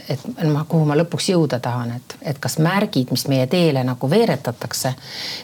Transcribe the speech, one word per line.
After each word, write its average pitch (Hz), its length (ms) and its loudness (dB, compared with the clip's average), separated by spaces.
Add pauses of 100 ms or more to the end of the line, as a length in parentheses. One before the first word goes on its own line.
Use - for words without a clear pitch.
et 139 160 -4 (200)
ma, 151 240 2
kuhu 160 180 2
ma 147 140 4
lõpuks 170 320 0
jõuda 151 320 2
tahan, 120 320 -2
et, - 260 -12
et 156 180 -6
kas - 200 -6
märgid, 175 560 2
mis - 140 -4
meie 131 180 2
teele 147 400 2
nagu 131 240 -2
veeretatakse, 151 800 0 (520)